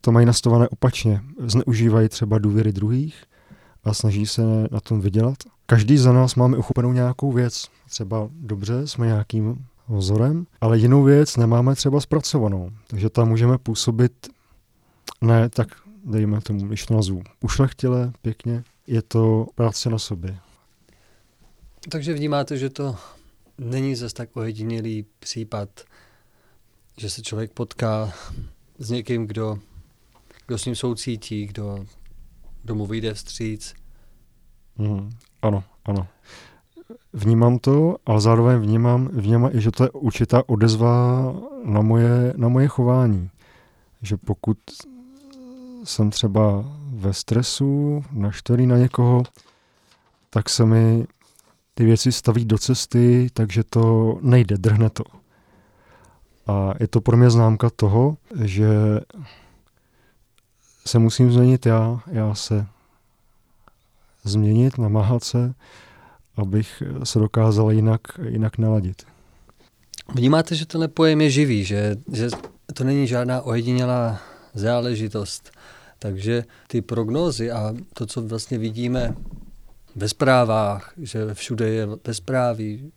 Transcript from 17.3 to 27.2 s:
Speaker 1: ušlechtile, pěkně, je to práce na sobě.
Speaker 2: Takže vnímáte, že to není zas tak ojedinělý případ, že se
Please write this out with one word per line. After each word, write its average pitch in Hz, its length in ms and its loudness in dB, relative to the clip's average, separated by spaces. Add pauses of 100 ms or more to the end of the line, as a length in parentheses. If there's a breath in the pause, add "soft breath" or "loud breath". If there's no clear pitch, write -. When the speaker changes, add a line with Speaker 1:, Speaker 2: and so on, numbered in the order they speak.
Speaker 1:
ušlechtile, 123 720 -2 (100)
pěkně, 117 420 -6 (220)
je 113 160 -2
to 113 520 0
práce 113 360 -2
na 113 80 -2
sobě. 92 380 -8 (1500 soft breath)
Speaker 2:
Takže 160 240 -6
vnímáte, 143 420 -2
že 135 140 -4
to 139 260 -6 (600 loud breath)
není 131 380 -4
zas 117 160 -10
tak - 240 -14
ojedinělý 110 680 -6 (120)
případ, 107 500 -10 (1300 soft breath)
že 110 140 -10
se - 120 -12